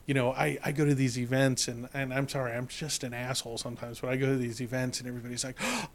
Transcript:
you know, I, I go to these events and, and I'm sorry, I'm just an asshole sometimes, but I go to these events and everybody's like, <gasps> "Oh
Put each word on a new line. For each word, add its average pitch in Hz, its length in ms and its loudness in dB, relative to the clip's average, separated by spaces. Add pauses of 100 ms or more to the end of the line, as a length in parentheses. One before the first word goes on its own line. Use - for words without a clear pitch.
you 139 80 0
know, 131 200 4
I, 143 300 2
I 151 80 0
go 147 140 4
to 143 80 6
these 127 240 2
events 131 500 4
and, 120 280 -6
and 135 180 -2
I'm 139 140 2
sorry, 127 260 -2
I'm 123 140 -2
just - 360 -4
an 123 100 -4
asshole 120 440 -4
sometimes, 120 440 -8
but 127 100 -2
I 131 60 2
go 135 100 4
to 135 80 4
these 120 260 -2
events 127 380 -2
and 123 80 -8
everybody's 123 360 -6
like, 131 160 -6
<gasps> - 40 -2
"Oh 226 320 -2